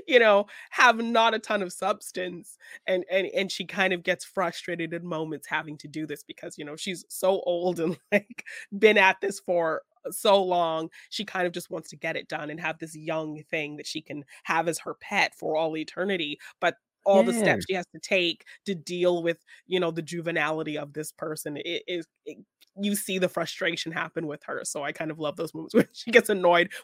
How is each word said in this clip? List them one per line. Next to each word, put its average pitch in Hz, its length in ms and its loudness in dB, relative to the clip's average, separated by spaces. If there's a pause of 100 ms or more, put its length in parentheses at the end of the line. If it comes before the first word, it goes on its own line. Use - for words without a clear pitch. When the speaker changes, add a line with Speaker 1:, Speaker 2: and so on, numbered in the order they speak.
Speaker 1:
you 254 120 8
know, 208 280 6 (240)
have 233 280 6
not 226 360 2
a 220 40 0
ton 214 240 -2
of 180 100 -6
substance 185 840 -6 (280)
and, 185 240 0
and, 185 180 2
and 190 240 -2
she 190 120 -6
kind 190 280 0
of 175 100 -4
gets 180 220 -2
frustrated 170 680 -4
in 170 140 -8
moments 160 420 -6
having 151 300 -6
to 151 100 -16
do 156 180 -8
this 143 180 -10
because, - 340 -16
you 160 60 -10
know, 147 120 -12
she's 175 320 -8
so 190 340 2
old 175 380 0
and, 160 240 0
<laughs> - 80 -4
like, - 320 0 (340)
been 214 200 8
at 190 220 6
this 392 200 -4
for 165 420 0 (280)
so 202 320 4
long. 165 480 0 (200)
She - 140 -8
kind 185 220 -2
of 175 60 -2
just - 180 -10
wants 165 200 -10
to 151 60 -18
get 160 200 -4
it - 120 -10
done 151 220 -6
and 160 100 -10
have 160 180 -6
this 160 180 -12
young 156 540 -6
thing 147 260 -4
that 147 100 -14
she 156 160 -8
can 143 220 -12 (200)
have 165 240 0
as 160 120 -2
her 151 140 -10
pet - 400 0
for 160 220 -4
all 160 200 0
eternity. 165 640 -4 (220)
But 170 160 0 (280)
all 202 200 8
the - 80 0
steps 202 320 2
Speaker 2:
Yeah. - 40 -20
Speaker 1:
she 185 60 0
has 180 200 -4
to 160 60 -14
take 175 440 0 (220)
to 202 80 -2
deal 175 480 0
with, 170 160 0 (280)
you 180 140 0
know, 170 100 0
the 165 120 -6
juvenility 160 720 -4
of 143 160 -10
this 151 200 -10
person, 151 440 -8
it 170 300 -6
is, 175 200 -6 (200)
it, - 120 -14 (420)
you 202 140 0
see 190 240 -4
the 180 100 2
frustration 170 640 -4
happen 165 340 -6
with 147 180 -10
her. - 200 -8
So 147 200 -8
I 151 80 -6
kind 160 180 -6
of 156 80 -10
love 151 180 -6
those 165 180 -6
moments 160 200 -10
<laughs> - 0 -
when 226 180 6
she - 180 -12
gets 226 180 8
annoyed 175 420 4 (140)